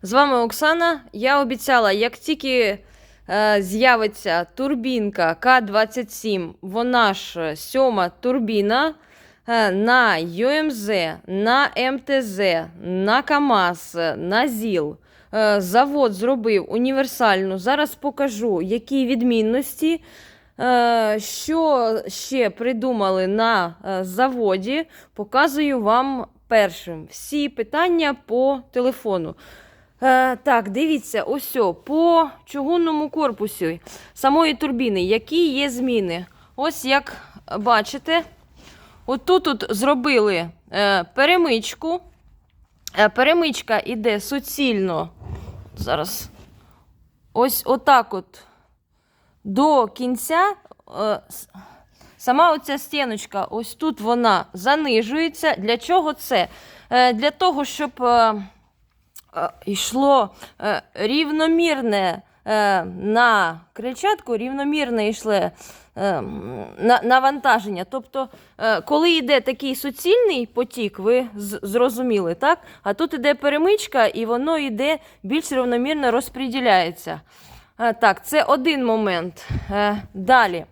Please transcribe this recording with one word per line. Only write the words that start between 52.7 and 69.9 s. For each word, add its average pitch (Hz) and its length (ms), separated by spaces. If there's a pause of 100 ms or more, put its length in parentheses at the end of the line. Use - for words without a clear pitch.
стіночка, 233 640
ось - 300
тут 311 260
вона 220 520
занижується. 277 1000
Для 220 240
чого 320 340
це? 196 360 (420)
Е, 247 220
для 240 180
того, 294 340
щоб, 277 260 (120)
е, 233 320 (1040)
е, 160 140 (160)
йшло, 247 640 (300)
е, 208 220 (120)
рівномірне, 285 1300 (220)
е, 202 400
на 190 760 (120)
крильчатку, 254 640
рівномірне 262 720
йшло, 214 240
е, 180 200 (440)
м, 123 720 (120)
на-, 233 240
навантаження. 240 880
Тобто, 262 380 (300)
е, 214 220
коли 311 300
йде 285 300
такий 262 340
суцільний 349 720